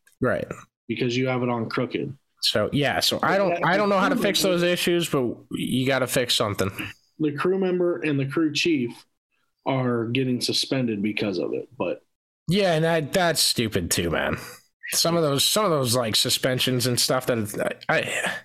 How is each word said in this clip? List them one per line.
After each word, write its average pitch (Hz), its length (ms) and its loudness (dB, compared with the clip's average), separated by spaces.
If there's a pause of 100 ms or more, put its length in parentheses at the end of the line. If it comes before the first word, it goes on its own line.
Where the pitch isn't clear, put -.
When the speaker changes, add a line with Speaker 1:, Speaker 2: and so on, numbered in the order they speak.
(200)
Speaker 1:
Right. 110 280 0 (420)
Speaker 2:
Because 120 260 -2
you 131 120 0
have 127 140 -2
it 123 80 0
on 113 200 -2
crooked. 123 480 -4 (240)
Speaker 1:
So, - 300 0
yeah, 127 300 0
so - 200 0
I 175 160 2
don't, 196 120 2
Speaker 2:
Yeah, 170 180 0
Speaker 1:
I 180 80 2
don't 208 140 2
know 196 100 4
how 196 80 2
to 269 80 2
fix 202 240 0
Speaker 2:
crew 196 120 2
Speaker 1:
those 175 120 2
issues, 175 460 2
but 123 260 0 (160)
you - 340 -2
gotta 131 220 2
fix 123 280 0
something. 98 360 0 (480)
Speaker 2:
The 151 140 0
crew 185 260 0
member 180 400 0
and 151 180 -2
the 135 80 0
crew 151 280 0
chief 139 380 0 (720)
are 123 400 0
getting 123 340 -2
suspended 113 640 -2
because 104 340 0
of 71 160 -2
it, - 140 -6 (100)
but 87 240 -2 (460)
Speaker 1:
Yeah, 185 280 4
and 160 100 2
that, 165 260 0
that's 175 300 2
stupid 104 500 0
too, 87 180 0
man. 147 280 0 (540)
Some 170 260 2
of 170 40 2
those, 139 220 2
some 214 220 2
of 180 60 2
those, 127 260 2
like, 113 180 0
suspensions 127 720 0
and 120 100 0
stuff - 280 0
that 123 140 2
it's, 104 200 -4
I, - 140 -2 (160)
I, - 420 -2 (140)